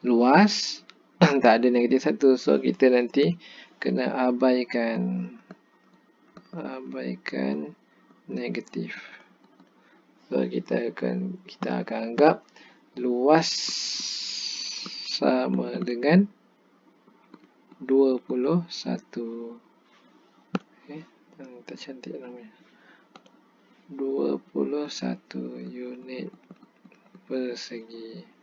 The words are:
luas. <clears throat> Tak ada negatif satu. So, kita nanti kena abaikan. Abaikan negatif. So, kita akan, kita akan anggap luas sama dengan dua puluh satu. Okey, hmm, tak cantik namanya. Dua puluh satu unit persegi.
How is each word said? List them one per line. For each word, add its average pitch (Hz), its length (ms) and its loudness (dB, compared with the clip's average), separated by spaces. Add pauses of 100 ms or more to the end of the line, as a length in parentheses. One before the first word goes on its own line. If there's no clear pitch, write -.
luas. 127 800 4 (320)
<clears throat> 143 260 6
Tak 117 220 8
ada 127 80 4
negatif 123 320 2
satu. 139 320 4
So, 143 240 4
kita 131 320 4
nanti 139 480 2 (400)
kena 127 480 0
abaikan. 120 1040 0 (1200)
Abaikan 131 1200 -6 (560)
negatif. 120 720 -8 (1300)
So, 131 160 -2
kita 123 480 -4
akan, 62 560 -4
kita - 400 -6
akan 113 120 -6 (120)
anggap 143 320 4 (560)
luas 127 480 4 (1700)
sama 127 640 -2
dengan 139 480 4 (1500)
dua 131 400 4
puluh 147 480 0
satu. 117 880 -8 (1300)
Okey, 151 240 -20 (320)
hmm, 123 240 -20
tak 123 160 -18
cantik 131 400 -14
namanya. 123 320 -18 (1400)
Dua 139 480 -2 (160)
puluh 143 400 -4
satu 123 720 -8
unit 127 720 -12 (960)
persegi. 117 960 -10 (160)